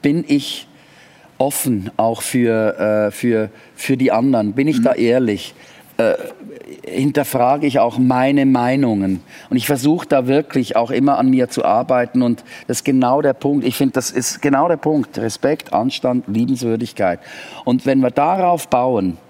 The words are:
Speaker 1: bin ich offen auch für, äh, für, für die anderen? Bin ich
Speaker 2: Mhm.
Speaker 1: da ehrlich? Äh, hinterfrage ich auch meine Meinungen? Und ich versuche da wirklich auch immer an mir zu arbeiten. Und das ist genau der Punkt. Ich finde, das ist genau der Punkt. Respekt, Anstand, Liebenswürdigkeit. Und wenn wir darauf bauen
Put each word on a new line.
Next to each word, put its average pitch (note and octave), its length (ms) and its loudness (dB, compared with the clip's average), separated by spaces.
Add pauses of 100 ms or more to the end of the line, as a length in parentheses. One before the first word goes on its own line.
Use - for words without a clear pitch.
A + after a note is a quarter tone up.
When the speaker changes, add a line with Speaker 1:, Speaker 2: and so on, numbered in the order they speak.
Speaker 1:
bin D3+ 240 0
ich - 400 -2 (720)
offen A#2+ 560 -2
auch A2+ 260 0
für, A2 840 0
äh, G#2 60 0
für, A2 360 0 (280)
für - 200 -2
die B2+ 140 2
anderen? A2+ 440 0
Bin C#3 120 0
ich D3 140 0
Speaker 2:
Mhm. - 20 2
Speaker 1:
da A#2+ 120 2
ehrlich? A#2 600 0 (440)
Äh, A2+ 160 2 (720)
hinterfrage C3+ 840 0
ich C3+ 120 0
auch A#2 200 2
meine C3 480 4
Meinungen? A#2+ 720 2 (280)
Und - 80 -2
ich A#2+ 100 -2
versuche D3 420 0
da C3 180 2
wirklich C3+ 480 0
auch A#2 160 0
immer C#3 280 2
an C3 120 2
mir B2+ 180 2
zu - 160 -4
arbeiten. A#2+ 580 0
Und A#2+ 200 0 (240)
das A#2+ 120 -4
ist - 60 -12
genau C3 380 2
der C#3 120 2
Punkt. C#3+ 300 -2
Ich B2+ 120 -2
finde, C#3 160 2
das - 180 -2
ist - 320 -6
genau C#3+ 240 2
der E3+ 100 2
Punkt. D3+ 420 -2
Respekt, C3+ 540 -2
Anstand, B2 540 -2
Liebenswürdigkeit. A2+ 920 -2 (440)
Und B2+ 220 0
wenn C3+ 140 4
wir B2+ 100 2
darauf F3 580 0
bauen A#2+ 480 0 (140)